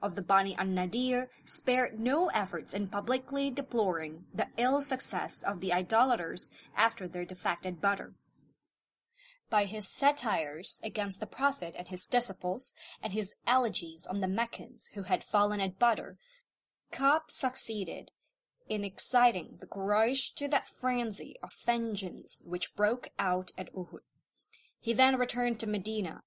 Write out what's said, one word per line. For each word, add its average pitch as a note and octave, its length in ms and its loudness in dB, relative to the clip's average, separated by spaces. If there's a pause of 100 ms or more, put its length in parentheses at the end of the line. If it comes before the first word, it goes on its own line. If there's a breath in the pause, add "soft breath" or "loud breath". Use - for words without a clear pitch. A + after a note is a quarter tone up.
of F#3+ 140 -4
the F#3+ 80 -4
Bani G3 340 2
an-Nadir, A3+ 720 0 (160 soft breath)
spared B3 560 2
no C#4 280 2
efforts - 440 0
in G#3 160 0
publicly C4 600 -2
deploring F3+ 840 -2
the F#3+ 240 -2
ill C4 240 2
success G3+ 600 2
of E3+ 180 -4
the F#3+ 120 0
idolaters F#3 800 2 (240 loud breath)
after G#3 320 0
their F3 200 -6
defeat F3+ 400 -4
at F3 160 -6
Badr. G3 260 -2 (1400 soft breath)
By G#3 160 2
his G#3 200 2
satires F#3+ 960 4
against G3+ 380 -4
the G#3 60 -4
Prophet C4 500 -4
and F3+ 120 -10
his F3+ 180 2
disciples, - 680 0 (280 loud breath)
and G3 100 -6
his G3+ 240 0 (100)
elegies A3+ 600 0
on G3+ 140 -4
the F#3 80 0
Meccans G3 680 -4
who G3 100 -8
had F3+ 180 0
fallen G#3 380 0
at F#3+ 180 -2
Badr, G#3+ 340 0 (760 soft breath)
Ka'b C#4 400 0
succeeded G#3 800 0 (560)
in G#3+ 160 -4
exciting G3+ 800 2
the F#3 60 -8
Quraysh G#3+ 680 0
to C#4 120 -4
that C#4+ 180 0
frenzy A#3+ 760 -2
of F#3+ 100 -6
vengeance G#3 920 0
which F3 280 -4
broke G#3+ 440 0
out F#3 400 0
at F#3+ 160 -8
Uhud. F3+ 260 -10 (800 soft breath)
He A3+ 140 -2
then C4 240 4
returned A#3+ 420 0
to A3 60 -2
Medina, G#3 600 -4